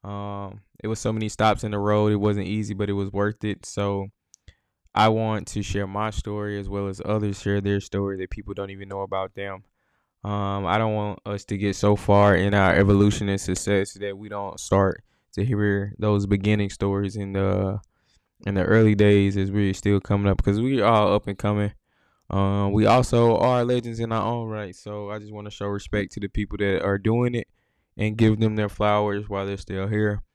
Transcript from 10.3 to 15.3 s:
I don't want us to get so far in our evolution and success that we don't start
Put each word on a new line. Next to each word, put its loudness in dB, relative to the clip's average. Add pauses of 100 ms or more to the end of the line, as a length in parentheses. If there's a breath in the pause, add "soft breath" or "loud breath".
I 2
don't 0
want -6
us -6
to -4
get 0
so 4
far 6
in 2
our 4
evolution 4
and -2
success -2
that -8
we -16
don't -10
start 2 (300)